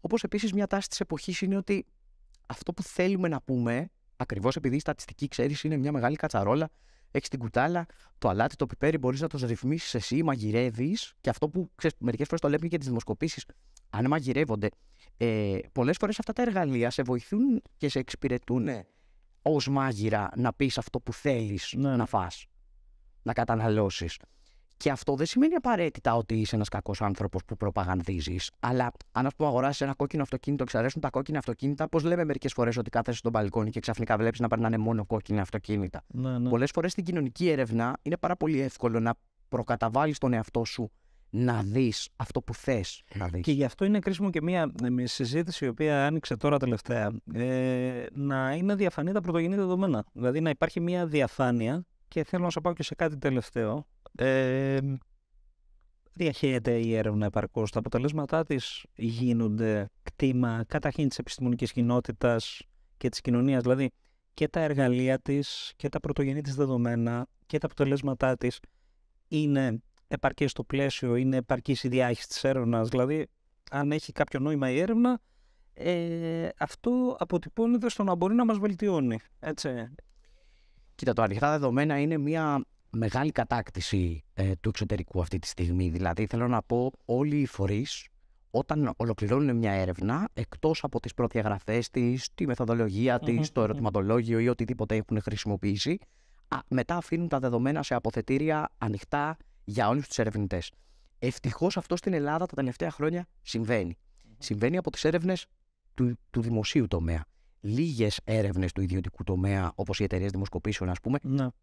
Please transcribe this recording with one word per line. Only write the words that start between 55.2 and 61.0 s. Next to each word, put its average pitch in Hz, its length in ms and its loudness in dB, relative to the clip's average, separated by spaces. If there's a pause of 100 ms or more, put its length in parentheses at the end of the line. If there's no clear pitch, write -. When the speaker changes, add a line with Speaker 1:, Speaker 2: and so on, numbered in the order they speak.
Speaker 2:
διαχέεται 127 640 0
η 113 160 2
έρευνα 107 320 2
επαρκώς; 104 440 -2
Τα - 80 -2
αποτελέσματά 143 680 0
της - 400 -4 (100)
γίνονται 113 920 0 (140)
κτήμα, 123 640 0
καταρχήν, 147 400 0